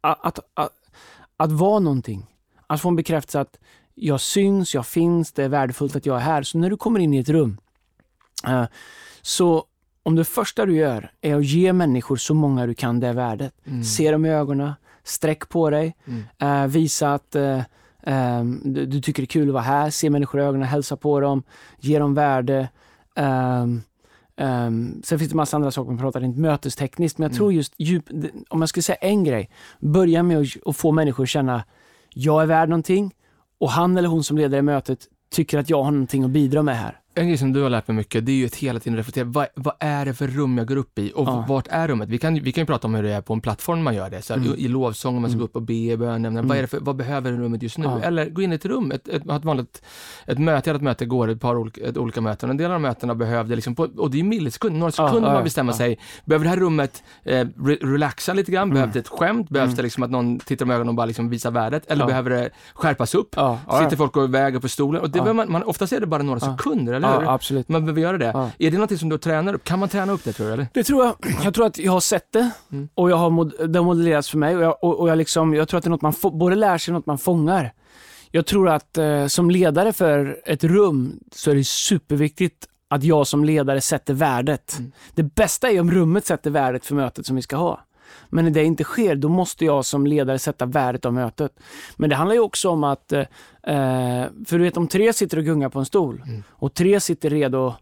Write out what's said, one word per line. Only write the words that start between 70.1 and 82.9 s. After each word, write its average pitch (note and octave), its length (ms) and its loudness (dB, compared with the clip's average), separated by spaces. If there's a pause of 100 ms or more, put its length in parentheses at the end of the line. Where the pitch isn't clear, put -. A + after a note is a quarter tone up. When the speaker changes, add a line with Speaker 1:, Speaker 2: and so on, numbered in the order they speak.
Speaker 2:
upp F3+ 100 -4
det, A2 100 -4
tror A2 140 -4
du, A2 60 -2
eller? A#2+ 200 -4
Speaker 1:
Det C4 100 0
tror C4 220 4
jag. A#3 100 0 (280)
Jag G3 100 0
tror A3+ 120 4
att G3+ 120 -2
jag F#3 140 0
har F#3 80 4
sett - 320 -2
det. A#3 200 2 (200)
Speaker 2:
Mm. C#3+ 240 -8
Speaker 1:
Och F3+ 160 4
jag E3+ 60 6
har E3+ 120 4
mod-, E3 380 0
det E3+ 120 2
har E3+ 60 4
modellerats E3+ 440 2
för D#3 80 -2
mig. D#3 180 2
Och F3 80 2
jag, E3 180 4
och, E3+ 180 0
och E3+ 100 4
jag D#3+ 80 4
liksom, D#3+ 360 2
jag D#3 140 2
tror F3+ 100 -2
att E3 60 -2
det - 40 -2
är - 20 0
något E3+ 120 0
man D3+ 120 2
fo-, D#3+ 240 0
både F3+ 180 2
lär G3+ 220 4
sig E3+ 140 -4
och - 80 0
något - 60 -8
man D3 120 -2
fångar. E3 560 2 (580)
Jag E3 140 2
tror F#3+ 240 4
att, D3+ 280 -2
eh, D3 300 2
som F3 240 4
ledare F3+ 420 4
för C#3+ 520 2
ett - 180 -2
rum E3 560 4 (160)
så - 160 0
är C#3+ 40 6
det C3+ 120 4
superviktigt - 960 0 (240)
att C#3 140 0